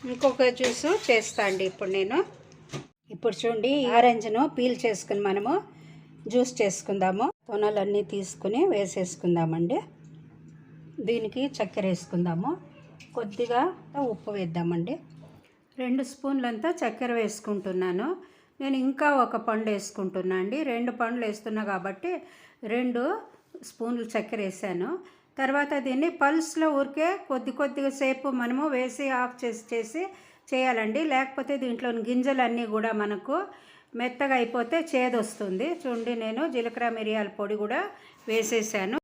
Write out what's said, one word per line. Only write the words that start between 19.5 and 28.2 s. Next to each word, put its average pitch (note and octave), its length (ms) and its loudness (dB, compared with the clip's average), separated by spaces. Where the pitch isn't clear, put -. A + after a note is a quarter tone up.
వేసుకుంటున్నా F#3 680 -2
అండి, G#3+ 160 -2
రెండు A#3+ 280 0
పండ్లు A#3+ 280 0
వేస్తున్నా G#3+ 340 -4
కాబట్టి F#3+ 400 -4
రెండు B3 300 0
స్పూన్లు A#3 440 -4
చక్కెర G#3+ 340 -2
వేసాను. F#3 420 -4
తర్వాత C#4+ 340 2
దీన్ని C4+ 240 0
పల్స్లో D#4+ 460 2
ఊరికే D4 300 0
కొద్ది C4 300 -2
కొద్దిగా C#4 320 0
సేపు C4 260 0